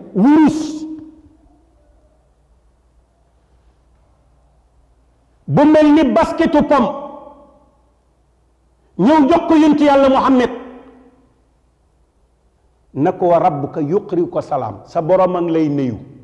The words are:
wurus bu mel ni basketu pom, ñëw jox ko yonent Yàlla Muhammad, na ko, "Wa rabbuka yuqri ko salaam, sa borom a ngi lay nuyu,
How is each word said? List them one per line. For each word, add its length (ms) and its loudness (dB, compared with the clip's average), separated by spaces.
wurus 680 2
bu 180 2
mel 280 4
ni 120 4
basketu 500 0
pom, 200 0
ñëw 300 2
jox 200 2
ko 80 4
yonent 240 4
Yàlla 280 4
Muhammad, 420 0
na 180 -2
ko, 160 -4
"Wa 100 2
rabbuka 420 -4
yuqri 500 -4
ko 100 -6
salaam, 460 -8
sa 160 -6
borom 340 0
a 40 -4
ngi 120 -4
lay 160 0
nuyu, 300 -4